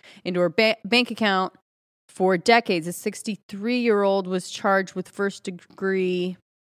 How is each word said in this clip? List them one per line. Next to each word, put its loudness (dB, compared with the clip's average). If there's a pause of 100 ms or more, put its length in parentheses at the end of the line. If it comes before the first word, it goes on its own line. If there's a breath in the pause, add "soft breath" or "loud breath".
(240 loud breath)
into -4
her 2
ba-, 2
bank 2
account 0 (560)
for 2
decades. 2
A -8
sixty-three-year-old -2
was -4
charged 0
with -8
first -6
degree. -4 (240)